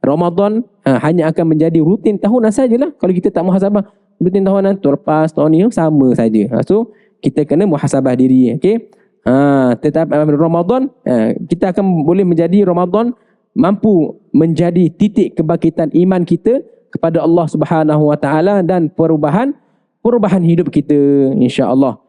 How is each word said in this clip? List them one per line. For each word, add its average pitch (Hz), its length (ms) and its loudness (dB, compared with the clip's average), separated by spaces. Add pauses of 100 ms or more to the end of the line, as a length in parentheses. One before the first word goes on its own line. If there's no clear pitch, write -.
Ramadan, 175 640 0 (200)
ah, 131 200 0
hanya 160 240 0
akan 160 280 0
menjadi 160 240 2
rutin 202 360 0
tahunan 220 360 0
sajalah. 262 440 0
Kalau 185 160 0
kita 175 160 0
tak 170 160 -2
muhasabah, 196 400 0 (320)
rutin 185 240 -2
tahunan, 196 400 0
terlepas 156 560 0
tahun 151 160 0
ni 160 60 2 (100)
sama 151 480 2
saja. 110 320 0
Ah, 127 160 -2
so, 220 240 -2 (320)
kita 151 240 -2
kena 180 240 0
muhasabah 131 480 -2
diri, 127 400 2
okey? 220 320 -2 (340)
Ha, 131 540 2
tetapi, 151 400 -2
ah, 151 80 2
Ramadan, 170 640 0 (160)
ah, 117 240 0 (160)
kita 175 320 -2
akan 175 320 0
boleh 190 160 2
menjadi 175 400 2
Ramadan 180 480 -2 (400)
mampu 185 640 0 (160)
menjadi 165 560 2
titik - 480 -2
kebangkitan 165 560 -2
iman 180 320 0
kita 220 400 -2 (240)
kepada 165 320 -2
Allah 165 240 2
Subhanahu 151 640 0
wa 147 80 0
taala 170 480 0
dan 170 240 0
perubahan, 160 640 -2 (480)
perubahan 214 400 0
hidup 170 320 0
kita, 151 240 0 (400)
insya-Allah. 127 720 0